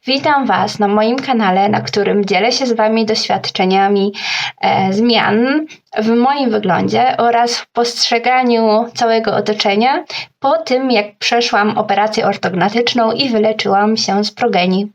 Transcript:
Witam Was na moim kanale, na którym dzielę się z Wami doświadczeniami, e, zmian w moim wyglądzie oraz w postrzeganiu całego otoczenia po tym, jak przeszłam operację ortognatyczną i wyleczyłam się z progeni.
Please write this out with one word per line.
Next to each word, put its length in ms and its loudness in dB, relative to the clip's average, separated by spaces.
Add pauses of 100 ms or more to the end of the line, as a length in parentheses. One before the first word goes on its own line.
Witam 400 0
Was 340 -2
na 80 2
moim 320 2
kanale, 500 0
na 120 0
którym 440 0
dzielę 260 2
się 140 -2
z 80 0
Wami 320 2
doświadczeniami, 1080 0 (480)
e, 320 0
zmian 720 2 (320)
w 120 0
moim 400 2
wyglądzie 680 0
oraz 400 0
w 100 -12
postrzeganiu 1300 0
całego 420 0
otoczenia 680 0 (360)
po 180 2
tym, 340 -2
jak 260 -2
przeszłam 600 0
operację 480 0
ortognatyczną 840 0
i 180 -2
wyleczyłam 680 0
się 260 -2
z 80 -6
progeni. 640 0